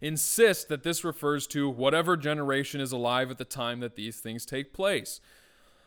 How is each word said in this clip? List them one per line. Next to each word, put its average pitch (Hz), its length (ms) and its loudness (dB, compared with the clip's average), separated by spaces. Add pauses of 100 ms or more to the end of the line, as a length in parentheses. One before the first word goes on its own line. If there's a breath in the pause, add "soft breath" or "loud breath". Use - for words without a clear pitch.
insist 165 680 4
that 147 140 -4
this 170 220 -2
refers 147 440 0
to 143 200 0
whatever 151 480 2
generation 143 640 -2
is 131 100 -4
alive 127 400 0
at 131 80 -12
the 127 60 -6
time 120 340 -6
that 120 160 -6
these 107 240 -10
things 113 260 -10
take 139 280 -8
place. 190 480 -2 (680 soft breath)